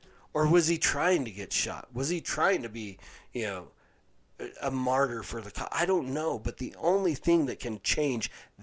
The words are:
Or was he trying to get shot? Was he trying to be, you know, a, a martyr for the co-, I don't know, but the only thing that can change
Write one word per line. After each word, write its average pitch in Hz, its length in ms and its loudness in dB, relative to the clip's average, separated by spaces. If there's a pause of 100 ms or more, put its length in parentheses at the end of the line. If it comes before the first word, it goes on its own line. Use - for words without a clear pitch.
(340)
Or 156 120 4
was 156 220 6
he 165 80 2
trying 156 480 2
to 113 60 -8
get 98 240 -8
shot? - 400 -4
Was 139 160 -2
he 175 100 0
trying 165 420 2
to 117 60 -6
be, 107 300 -8 (340)
you 117 120 -2
know, 95 240 -6 (720)
a, 127 300 -6
a - 20 0
martyr 127 520 0
for 117 180 -6
the 104 100 -10
co-, - 220 -6
I 170 140 2
don't 170 260 0
know, 151 260 -2
but 113 200 -6
the 123 200 -6
only 175 360 2
thing 165 320 2
that 117 140 -6
can 110 220 -6
change 135 480 0 (320)